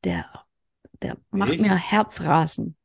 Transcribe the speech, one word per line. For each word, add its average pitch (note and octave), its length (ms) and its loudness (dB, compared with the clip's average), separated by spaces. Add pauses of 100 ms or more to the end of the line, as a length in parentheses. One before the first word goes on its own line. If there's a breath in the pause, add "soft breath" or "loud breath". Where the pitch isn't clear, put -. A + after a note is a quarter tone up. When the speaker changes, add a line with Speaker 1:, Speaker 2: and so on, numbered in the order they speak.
Speaker 1:
Der, E2+ 220 -4 (760)
der - 140 -8 (140)
macht G3 220 0
Speaker 2:
Echt? F3 80 0
Speaker 1:
mir G3+ 160 4
Herzrasen. E3 960 0 (100)